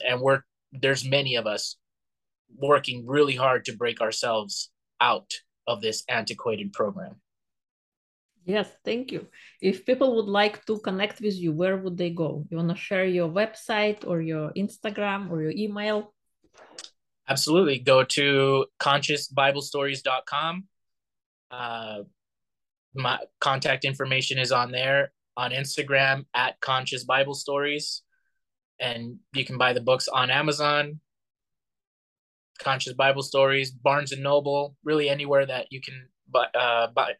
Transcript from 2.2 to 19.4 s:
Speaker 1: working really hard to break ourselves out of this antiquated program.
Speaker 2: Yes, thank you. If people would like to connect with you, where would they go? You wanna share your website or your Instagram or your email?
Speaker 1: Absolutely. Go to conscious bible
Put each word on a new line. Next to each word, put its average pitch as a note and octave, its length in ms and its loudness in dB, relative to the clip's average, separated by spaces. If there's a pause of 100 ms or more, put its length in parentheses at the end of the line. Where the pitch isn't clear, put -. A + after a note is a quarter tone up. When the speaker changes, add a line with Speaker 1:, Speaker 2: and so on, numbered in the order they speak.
Speaker 1:
working C#3 520 0
really C#3 280 2
hard B2+ 300 2
to A2 120 -10
break A#2 240 -4
ourselves A#2 680 -2 (300)
out - 320 2 (340)
of A2+ 160 -4
this A2 260 -4
antiquated A2 640 -4
program. F#2+ 440 -6 (1300)
Speaker 2:
Yes, G3 260 -2 (120)
thank A#3+ 280 -4
you. F#3+ 140 -8 (340)
If F#3+ 240 0
people B3+ 320 4
would G#3 140 0
like G#3 340 2
to A3 140 -2
connect G3+ 420 -4
with G#3 140 -2
you, F3 180 -2
where F#3 240 0
would F#3 220 -6
they F3 120 -2
go? D3+ 400 -4
You E3 60 -6
wanna E3+ 180 0
share F#3+ 300 -2
your F3+ 240 2
website G#3 760 -2
or E3+ 160 0
your D#3 340 -4
Instagram G3+ 760 -4
or D#3+ 120 -4
your D#3 100 -2
email? G#3 640 -4 (1120)
Speaker 1:
Absolutely. D3 500 4
Go C3 240 6
to C3+ 640 4 (120)
conscious C#3+ 500 0
bible C#3 320 2